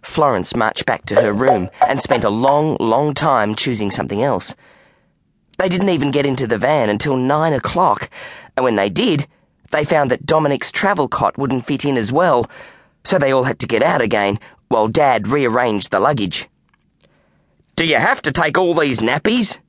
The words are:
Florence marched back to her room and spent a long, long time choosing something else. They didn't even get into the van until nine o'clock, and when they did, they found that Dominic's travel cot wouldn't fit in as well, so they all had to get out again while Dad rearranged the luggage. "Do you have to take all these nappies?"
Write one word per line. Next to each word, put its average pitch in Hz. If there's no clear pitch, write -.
Florence 127
marched 110
back 113
to 101
her 107
room 107
and 131
spent 120
a 107
long, 147
long 135
time 120
choosing 107
something 101
else. 120
They 185
didn't 185
even 143
get 139
into 131
the 110
van 123
until 117
nine 147
o'clock, 143
and 131
when 117
they 101
did, 151
they 151
found 143
that 135
Dominic's 151
travel 185
cot -
wouldn't 127
fit 139
in 139
as 107
well, 143
so 190
they 139
all 131
had 135
to -
get 113
out 160
again 104
while 110
Dad 117
rearranged 120
the 95
luggage. 110
"Do 160
you 151
have 185
to 151
take 156
all 175
these 143
nappies?" 156